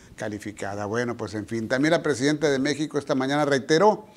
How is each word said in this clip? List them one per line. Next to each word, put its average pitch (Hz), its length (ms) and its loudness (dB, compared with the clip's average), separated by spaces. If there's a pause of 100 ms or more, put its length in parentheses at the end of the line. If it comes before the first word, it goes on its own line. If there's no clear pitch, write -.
(140)
calificada". 104 720 -8
Bueno, 117 300 -2
pues 107 180 -8
en 104 140 -6
fin, 113 180 -6
también 131 240 0
la 165 140 2
presidenta 147 440 0
de 135 120 2
México 147 380 -2
esta 143 180 -2
mañana 139 280 2
reiteró 156 640 4 (100)